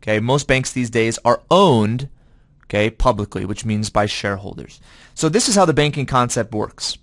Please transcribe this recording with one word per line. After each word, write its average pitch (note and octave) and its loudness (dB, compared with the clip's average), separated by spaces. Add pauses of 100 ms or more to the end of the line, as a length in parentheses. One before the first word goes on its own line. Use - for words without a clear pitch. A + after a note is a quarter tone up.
Okay, G#2+ 0
most C3 0
banks C3 0
these B2 -4
days A2+ 0
are A#2+ 2
owned, C3 4 (560)
okay, G#2+ 0
publicly, G#2 -2
which G2 -8
means G#2+ -2
by G#2 0
shareholders. G2 -8 (320)
So - 0
this G#3+ 0
is A3+ 2
how G3 6
the D#3+ 4
banking C#3+ 0
concept B2 -2
works. - -6